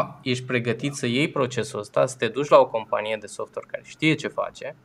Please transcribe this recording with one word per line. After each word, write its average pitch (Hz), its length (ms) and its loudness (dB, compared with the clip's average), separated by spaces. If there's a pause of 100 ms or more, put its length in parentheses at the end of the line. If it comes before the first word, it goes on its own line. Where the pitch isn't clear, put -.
(220)
ești 127 240 -2
pregătit 123 480 -2
să 135 120 -6
iei 135 240 2
procesul 123 500 -2
ăsta, 135 260 0
să 127 120 -4
te 120 100 0
duci 131 200 -4
la 160 100 10
o 135 100 8
companie 110 520 -4
de 101 80 -14
software - 440 -12
care - 140 -10
știe 156 280 2
ce 143 140 -4
face - 580 -8